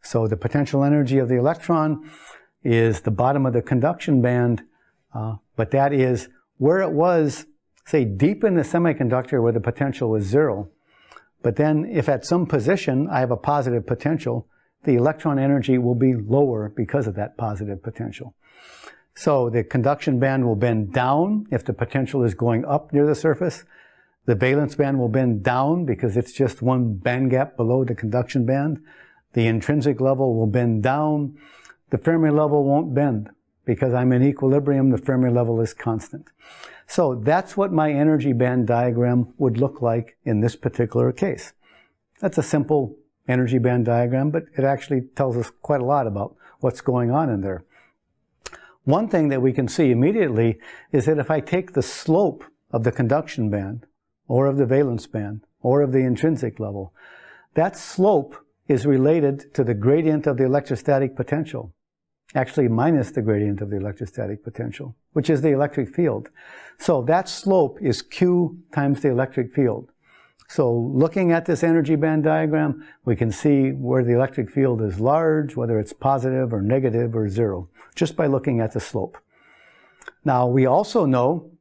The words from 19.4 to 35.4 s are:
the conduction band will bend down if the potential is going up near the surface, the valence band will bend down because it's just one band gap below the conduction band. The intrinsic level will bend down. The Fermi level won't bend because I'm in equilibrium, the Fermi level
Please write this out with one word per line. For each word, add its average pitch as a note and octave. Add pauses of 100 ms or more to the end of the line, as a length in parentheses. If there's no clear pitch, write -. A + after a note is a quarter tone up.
the A2+
conduction C3+
band C3+
will A2+
bend A2
down D#3+
if C3
the A#2+
potential C3
is A2
going A#2
up D3
near C#3+
the D3+
surface, D#3 (600)
the A#2
valence C#3
band C#3
will A#2+
bend A#2
down C#3+
because A#2+
it's A#2+
just -
one B2
band B2
gap C3
below B2
the B2
conduction A#2+
band. C#3 (540)
The A#2
intrinsic B2
level C3
will A2+
bend A2+
down. D3 (520)
The C3+
Fermi D#3+
level D3
won't C#3+
bend B2 (340)
because B2
I'm B2
in B2+
equilibrium, C#3
the A#2+
Fermi B2+
level A#2